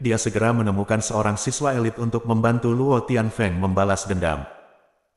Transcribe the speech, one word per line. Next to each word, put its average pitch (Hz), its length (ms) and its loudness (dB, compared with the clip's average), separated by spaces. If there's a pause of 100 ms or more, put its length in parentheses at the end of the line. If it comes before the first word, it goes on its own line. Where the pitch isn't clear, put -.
dia 113 180 2
segera 110 320 0
menemukan 107 480 0
seorang 107 400 -2
siswa - 320 -2
elit 120 300 0
untuk 117 260 -2
membantu 117 480 2
Luo 131 300 2
Tianfeng 110 500 0
membalas 95 540 0
dendam. 82 340 -2 (720)